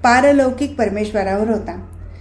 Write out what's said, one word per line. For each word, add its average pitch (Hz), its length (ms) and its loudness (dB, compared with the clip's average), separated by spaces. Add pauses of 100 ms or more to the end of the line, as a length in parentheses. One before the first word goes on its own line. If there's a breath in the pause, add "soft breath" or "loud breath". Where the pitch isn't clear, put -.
पारलौकिक 269 720 4
परमेश्वरावर 208 720 -2
होता, 190 360 -4 (360 loud breath)